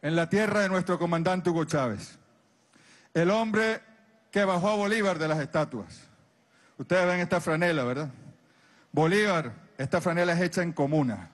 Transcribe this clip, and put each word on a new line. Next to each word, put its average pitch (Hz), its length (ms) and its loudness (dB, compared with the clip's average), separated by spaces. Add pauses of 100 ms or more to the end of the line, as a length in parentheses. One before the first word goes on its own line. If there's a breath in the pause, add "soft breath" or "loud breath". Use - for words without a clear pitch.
en 156 160 -2
la 165 140 0
tierra 208 300 2
de 196 100 2
nuestro 180 280 0
comandante 170 520 0
Hugo 165 140 0
Chávez, 123 540 -4 (920 soft breath)
el 170 180 2
hombre 220 520 0 (480)
que 202 140 2
bajó 190 260 2
a 214 60 2
Bolívar 202 420 0
de 156 100 0
las 156 120 0
estatuas. 131 640 -6 (720 soft breath)
Ustedes 180 260 0
ven 175 160 0
esta 175 200 0
franela, 160 440 0
¿verdad? 135 240 -4 (840 soft breath)
Bolívar, 165 600 2 (240)
esta 139 240 -2
franela 175 320 0
es 170 80 2
hecha 180 220 0
en 170 100 -2
comuna. 139 600 0